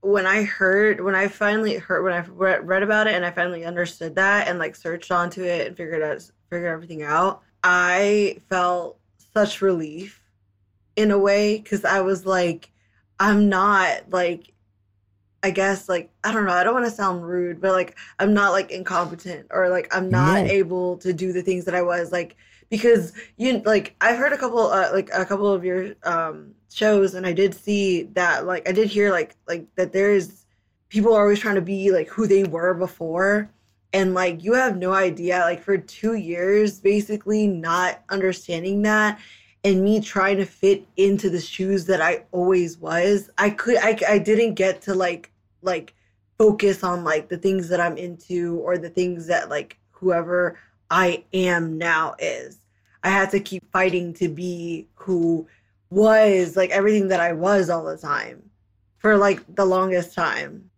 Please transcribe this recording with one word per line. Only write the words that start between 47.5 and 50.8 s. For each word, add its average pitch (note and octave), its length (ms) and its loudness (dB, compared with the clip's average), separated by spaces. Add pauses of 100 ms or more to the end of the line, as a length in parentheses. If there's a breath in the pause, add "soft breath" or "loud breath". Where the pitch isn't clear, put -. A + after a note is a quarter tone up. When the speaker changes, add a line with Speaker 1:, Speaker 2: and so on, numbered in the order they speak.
Speaker 1:
that F3 100 0
I'm E3+ 160 -2
into F3 640 -6
or F3+ 180 -2
the E3 140 -8
things F3 380 -4
that, E3+ 200 0
like, - 300 -8 (120)
whoever F3 680 -2 (320 loud breath)